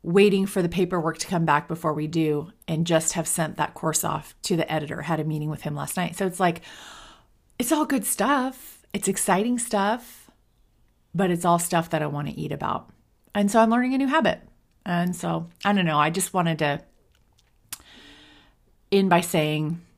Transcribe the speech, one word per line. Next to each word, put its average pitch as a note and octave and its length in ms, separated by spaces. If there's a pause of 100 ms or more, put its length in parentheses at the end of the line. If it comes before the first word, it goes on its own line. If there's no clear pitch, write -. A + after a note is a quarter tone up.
Waiting G3 440
for F#3+ 160
the E3+ 60
paperwork F3 500
to - 80
come E3+ 180
back D3+ 220
before D#3 260
we D3+ 140
do, D#3 440 (160)
and E3 200
just E3 260
have E3 140
sent D#3 300
that D#3 180
course D#3 280
off - 380
to - 140
the D#3+ 160
editor, D3+ 320
had D#3 160
a D#3 40
meeting D#3 280
with D3 100
him D3 140
last C#3+ 200
night. F3 200
So G3 100
it's F3+ 140
like, F3 220 (960)
it's B3+ 120
all D#4 140
good C4 180
stuff. C4 760 (140)
It's G3+ 140
exciting G3+ 520
stuff, G#3+ 720 (840)
but F3+ 160
it's F3 160
all E3+ 140
stuff E3+ 320
that D#3 100
I D3+ 60
wanna D3 280
eat D3+ 160
about. - 380 (460)
And G#3 160
so A3+ 80
I'm A3+ 100
learning B3 240
a C4 60
new C#4 80
habit. C4 320 (480)
And F3 280
so, E3+ 360 (120)
I G3+ 80
don't F#3+ 140
know, D3+ 140
I D3+ 100
just F#3 240
wanted E3+ 240
to D3 240 (2000)
end G3 200
by F3 100
saying D3+ 580 (180)